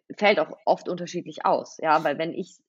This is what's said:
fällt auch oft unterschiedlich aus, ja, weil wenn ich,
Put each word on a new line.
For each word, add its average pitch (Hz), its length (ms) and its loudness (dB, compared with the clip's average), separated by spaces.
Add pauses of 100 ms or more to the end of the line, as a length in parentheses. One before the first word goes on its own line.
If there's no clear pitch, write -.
(180)
fällt 202 220 4
auch 156 260 -2
oft - 240 2
unterschiedlich 170 560 -8
aus, 165 360 0
ja, 160 220 4
weil 147 140 0
wenn 160 160 -4
ich, - 240 -10 (120)